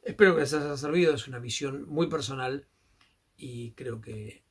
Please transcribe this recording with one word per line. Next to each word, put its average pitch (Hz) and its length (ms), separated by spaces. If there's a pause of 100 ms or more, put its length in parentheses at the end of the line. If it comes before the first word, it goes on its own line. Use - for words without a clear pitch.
Espero 190 320
que 160 60
les 156 120
haya 147 240
servido, 151 360
es 123 140
una 131 120
visión 135 480
muy 160 200
personal 139 600 (720)
y 120 340
creo 117 300
que 110 500